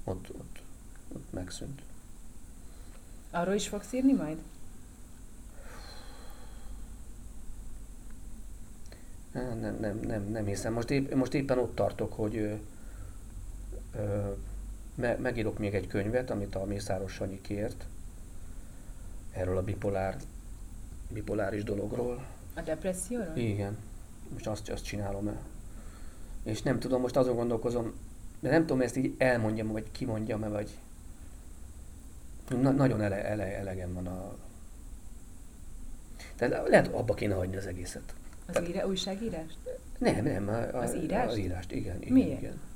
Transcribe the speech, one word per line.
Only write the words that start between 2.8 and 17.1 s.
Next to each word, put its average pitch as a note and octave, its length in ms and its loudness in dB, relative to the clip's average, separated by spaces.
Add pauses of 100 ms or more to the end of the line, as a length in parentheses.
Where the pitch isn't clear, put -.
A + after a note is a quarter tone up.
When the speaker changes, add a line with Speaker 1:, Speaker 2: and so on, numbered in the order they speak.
Speaker 2:
Arról F3 220 2
is G#3 140 2
fogsz - 260 -4
írni C4 200 8
majd? D#3+ 240 2 (4000)
Speaker 1:
Nem, B2 280 -2
nem, G#2+ 200 0
nem, G#2+ 200 0
nem, G#2+ 320 0
nem A2 140 0
hiszem. G2+ 280 2
Most A#2 160 2
épp-, C#3 240 4
most B2+ 200 4
éppen C3+ 240 4
ott A#2+ 180 2
tartok, G2+ 380 2
hogy, A2 220 0
ö, G#2+ 180 2 (1400)
ö, G2+ 360 2 (640)
me-, A#2+ 260 2
megírok A2+ 380 2
még G#2 160 2
egy F#2 120 2
könyvet, A#2 420 2
amit G2+ 260 0
a F#2+ 100 0
Mészáros G2 460 0